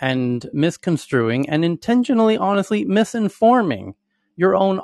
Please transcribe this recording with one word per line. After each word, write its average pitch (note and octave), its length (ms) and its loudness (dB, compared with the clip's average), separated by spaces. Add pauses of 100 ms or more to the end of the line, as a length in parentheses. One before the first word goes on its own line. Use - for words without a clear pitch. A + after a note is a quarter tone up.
and B2+ 520 -2
misconstruing C#3 960 -2
and D#3 160 0
intentionally, A3+ 720 0
honestly, G3+ 480 -2
misinforming G#3 1080 0 (420)
your F#3+ 220 2
own F#3+ 280 0